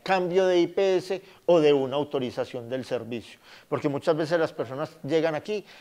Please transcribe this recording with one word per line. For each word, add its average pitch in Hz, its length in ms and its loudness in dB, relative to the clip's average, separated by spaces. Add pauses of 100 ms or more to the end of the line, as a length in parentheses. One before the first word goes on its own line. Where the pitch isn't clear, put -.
cambio 185 420 2
de 180 140 4
I 170 80 2
P 190 300 2
S 190 240 -6 (240)
o 175 120 6
de 147 140 6
una 135 240 2
autorización 127 760 -4
del 127 140 -4
servicio. 117 560 -8 (280)
Porque 143 200 -2
muchas 147 280 0
veces 165 220 0
las 156 140 -2
personas 135 500 -8
llegan 156 320 0
aquí, 208 300 -6 (160)